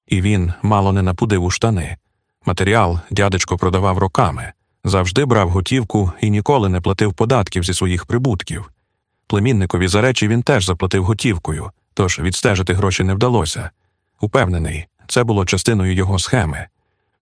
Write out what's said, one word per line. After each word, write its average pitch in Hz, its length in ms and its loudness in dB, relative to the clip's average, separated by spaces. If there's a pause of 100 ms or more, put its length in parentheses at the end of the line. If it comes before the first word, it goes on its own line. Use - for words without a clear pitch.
і 98 140 0
він 92 320 2 (100)
мало 101 300 2
не 95 100 2
напудив 92 420 0
у 90 60 0
штани. 92 460 -2 (500)
Матеріал 92 520 2 (120)
дядечко 95 460 0
продавав 92 420 0
роками, 92 540 -2 (320)
завжди 92 400 0
брав 104 260 2
готівку 98 720 0
і 107 100 0
ніколи 104 380 2
не 92 120 0
платив 98 340 0
податків 110 500 0
зі 90 100 -2
своїх 90 320 -2
прибутків. 120 640 -4 (560)
Племінникові 98 640 0
за 98 120 2
речі 120 280 2
він 117 140 0
теж 117 240 2
заплатив 92 380 0
готівкою, 90 680 -2 (240)
тож 92 240 0
відстежити 90 560 0
гроші 95 300 0
не 95 100 0
вдалося. 110 560 0 (500)
Упевнений, 82 640 0 (200)
це 123 180 0
було 104 200 0
частиною 92 500 0
його 95 240 0
схеми. 80 480 -2 (560)